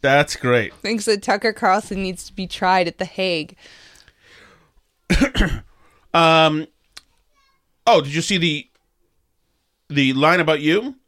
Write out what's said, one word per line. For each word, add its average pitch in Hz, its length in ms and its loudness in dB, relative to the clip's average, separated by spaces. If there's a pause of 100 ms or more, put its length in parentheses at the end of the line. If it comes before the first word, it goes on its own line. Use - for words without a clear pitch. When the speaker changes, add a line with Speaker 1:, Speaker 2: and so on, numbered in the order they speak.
Speaker 1:
That's 139 360 2
great. 123 460 0
Speaker 2:
Thinks 214 240 -4
that 208 160 0
Tucker 208 300 -2
Carlson 196 500 -2
needs 185 220 -8
to - 80 -20
be 190 140 -8
tried 185 420 0
at 165 100 -12
The 185 60 -4
Hague. 175 520 -6 (1500)
Speaker 1:
<clears throat> 214 520 0 (520)
Um, 160 520 4 (1200)
oh, 202 160 4
did 139 120 -10
you 160 60 -2
see 196 160 -2
the, 160 320 -2 (1200)
the 139 240 0
line 156 280 2
about 156 200 0
you? 202 360 -2 (120)